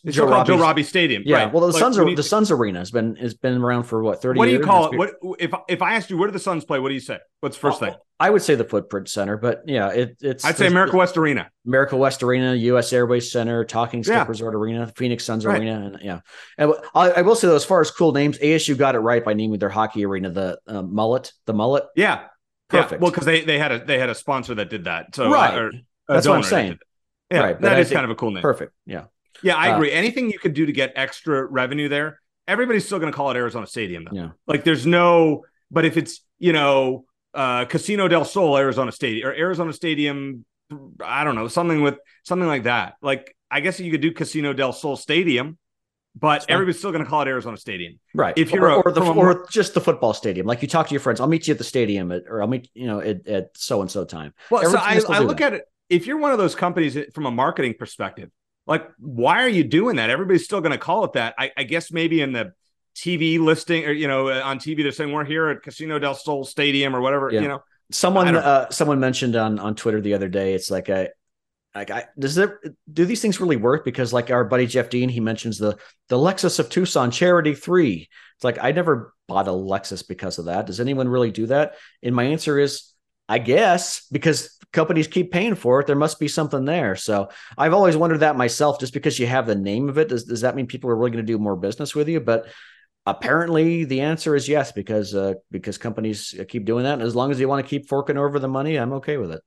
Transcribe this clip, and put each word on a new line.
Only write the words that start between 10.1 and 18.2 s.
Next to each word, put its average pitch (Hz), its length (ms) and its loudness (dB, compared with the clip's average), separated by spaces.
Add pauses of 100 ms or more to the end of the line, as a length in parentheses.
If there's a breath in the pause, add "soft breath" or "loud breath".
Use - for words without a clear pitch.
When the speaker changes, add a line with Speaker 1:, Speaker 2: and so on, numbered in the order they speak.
Speaker 2:
it's, 135 240 -4
Speaker 1:
I'd 160 100 2
say 202 100 2
Speaker 2:
there's 180 80 4
Speaker 1:
America 185 180 4
Speaker 2:
the 185 80 4
Speaker 1:
West 180 180 2
Arena. 147 340 0 (160)
Speaker 2:
America 135 300 2
West 131 260 2
Arena, 127 320 2
U 120 220 2
S 120 160 0
Airways 123 400 2
Center, 117 320 0
Talking 117 380 -2
Stick 202 120 0
Speaker 1:
Yeah. 208 140 2
Speaker 2:
Resort 113 260 -6
Arena, 110 400 -4
Phoenix 123 300 -4
Suns 113 220 -4
Speaker 1:
Right. - 120 2
Speaker 2:
Arena, 110 280 -4
and 98 160 -14
yeah. 90 180 -10 (380 loud breath)
And 151 120 4
w-, - 240 -2
I, 180 180 6
I 175 100 4
will 202 120 6
say 226 140 4
though, 165 80 8
as 139 80 2
far 185 160 4
as 156 100 2
cool 165 220 2
names, 143 300 2